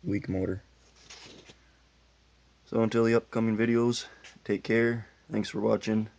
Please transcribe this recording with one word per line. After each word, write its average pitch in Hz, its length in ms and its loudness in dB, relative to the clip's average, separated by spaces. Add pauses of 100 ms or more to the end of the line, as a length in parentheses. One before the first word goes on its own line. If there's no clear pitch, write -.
leak 120 260 -4
motor. 92 340 -2 (2000)
So 113 160 0
until 113 220 2
the 113 100 4
upcoming 113 420 0
videos, 117 500 2 (380)
take 104 200 -4
care. 117 420 0 (240)
Thanks 107 200 -4
for 107 100 -6
watching. 110 480 0 (100)